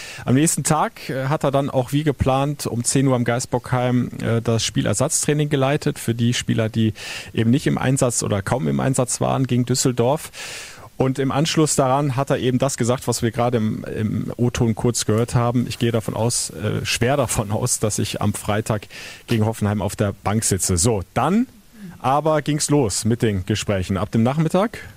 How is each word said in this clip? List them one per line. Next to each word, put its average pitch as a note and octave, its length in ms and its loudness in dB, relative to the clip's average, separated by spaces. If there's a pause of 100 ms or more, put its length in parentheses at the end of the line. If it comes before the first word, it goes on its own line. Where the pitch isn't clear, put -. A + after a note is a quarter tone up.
(260)
Am A#2+ 100 4
nächsten D#3 280 2
Tag, E3 460 0
äh, C3 160 -4
hat D3+ 180 0
er C#3+ 60 2
dann D3 220 0
auch B2+ 200 0
wie D3 120 0
geplant C#3 640 0
um A#2 160 -2
zehn C#3 240 2
Uhr C3 80 4
am A#2+ 100 2
Geisbockheim, B2 840 0 (100)
äh, A#2 220 0
das A2+ 200 2
Spielersatztraining C#3+ 840 0
geleitet C#3+ 480 0
für - 160 -2
die A#2+ 220 2
Spieler, A2+ 340 0
die A2 240 2 (400)
eben A2+ 160 2
nicht C3 160 2
im D3 140 0
Einsatz C3 420 2
oder G#2 220 0
kaum C#3+ 240 0
im C#3 120 0
Einsatz C3 400 0
waren C3 280 0
gegen B2 180 2
Düsseldorf. B2+ 640 0 (640)
Und C3 200 2
im C3+ 140 0
Anschluss D3+ 460 2
daran C3+ 400 2
hat C#3 120 -2
er B2+ 100 2
eben B2 200 2
das C#3 160 0
gesagt, A#2+ 320 0
was A#2 140 -2
wir A#2 100 0
gerade A#2+ 240 0
im, A2 300 -2
im - 500 -4
O-Ton A#2+ 400 2
kurz - 300 -2
gehört A2+ 280 0
haben. A#2+ 360 2
Ich - 100 -10
gehe A#2 140 2
davon A2 200 -2
aus, A2 360 -2
äh, G#2 360 -4
schwer B2 300 0
davon A2 360 -2
aus, - 280 -2
dass A2 200 -2
ich - 220 -2
am G#2 120 0
Freitag G#2+ 480 -2 (460)
gegen A2 180 2
Hoffenheim G#2 360 -2
auf G2+ 140 -4
der G2+ 180 0 (120)
Bank G#2 180 0
sitze. F#2 320 0
So, G2+ 280 0 (100)
dann F#3 340 2 (520)
aber D3 420 2
ging's D3 280 -2
los C#3 360 2
mit A#2 160 0
den G2+ 240 0
Gesprächen. G2 500 -2
Ab F#2 160 -4
dem A2+ 120 2
Nachmittag, D#3+ 560 0 (180)